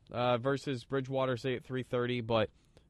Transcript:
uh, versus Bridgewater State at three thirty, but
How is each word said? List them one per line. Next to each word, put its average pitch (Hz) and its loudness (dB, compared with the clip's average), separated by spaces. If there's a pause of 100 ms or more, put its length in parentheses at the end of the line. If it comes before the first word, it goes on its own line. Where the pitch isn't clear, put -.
(120)
uh, 123 2
versus 135 -2
Bridgewater 131 0
State 127 -2
at - -8
three 127 -4
thirty, 123 0
but 113 2 (420)